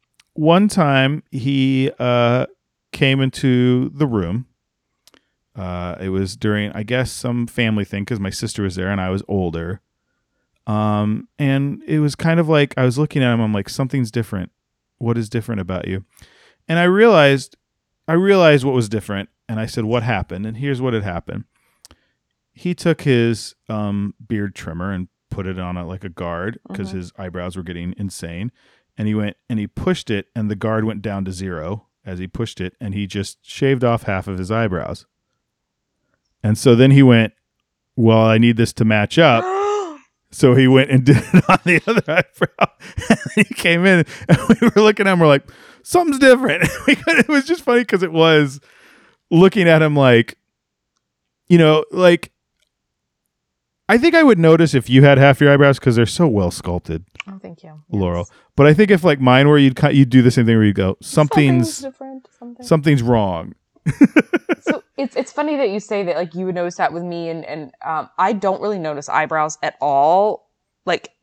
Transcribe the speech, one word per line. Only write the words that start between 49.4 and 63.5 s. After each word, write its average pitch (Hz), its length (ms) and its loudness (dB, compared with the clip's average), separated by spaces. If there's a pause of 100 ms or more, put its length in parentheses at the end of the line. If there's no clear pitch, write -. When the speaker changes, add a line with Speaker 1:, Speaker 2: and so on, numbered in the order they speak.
Speaker 1:
at 160 140 6
him 151 120 0
like, 123 440 2 (1120)
you 175 80 6
know, 156 340 4
like, 175 400 2 (1600)
I 214 80 2
think 311 180 2
I 330 80 6
would 226 160 6
notice 160 340 4
if 127 160 0
you 131 140 8
had 143 140 8
half 139 240 6
your 143 100 6
eyebrows 143 280 4
'cause 117 180 2
they're 117 80 4
so 170 220 0
well 101 240 0
sculpted, 87 520 -8 (240)
Speaker 2:
Oh, 196 140 -16
thank 180 200 -20
you. 156 280 -20
Speaker 1:
Laurel. 87 320 -4
Speaker 2:
Yes. - 160 -14 (180)
Speaker 1:
But 143 120 6
I 156 60 8
think 196 160 2
if, 175 140 2
like, 151 160 2
mine 131 300 4
were, 151 80 6
you'd 135 180 4
ki-, 147 160 0
you'd 139 180 4
do 127 120 6
the 120 100 6
same 120 140 2
thing 113 100 4
where 110 100 4
you'd 101 100 2
go, 95 260 -2
"Something's, 139 720 0
Speaker 2:
Something's - 40 -12
different, 269 480 -16 (120)
something. 240 260 -20
Speaker 1:
something's 147 380 2
wrong." 101 500 -2 (320)